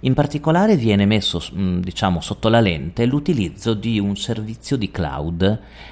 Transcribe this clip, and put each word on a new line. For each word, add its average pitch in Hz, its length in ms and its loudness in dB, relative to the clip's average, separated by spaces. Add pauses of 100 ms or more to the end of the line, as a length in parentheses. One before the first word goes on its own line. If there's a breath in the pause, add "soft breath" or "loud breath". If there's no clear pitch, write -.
In 127 120 2
particolare 165 600 2
viene 104 300 4
messo, 101 340 2
s-, - 120 -10
mm, 90 280 0
diciamo, 90 400 -2
sotto - 280 -4
la 113 120 4
lente 90 440 0
l'utilizzo 127 720 0
di 110 240 -2
un 101 160 0
servizio 110 640 -6
di 104 160 -4
cloud 85 680 -2 (320 loud breath)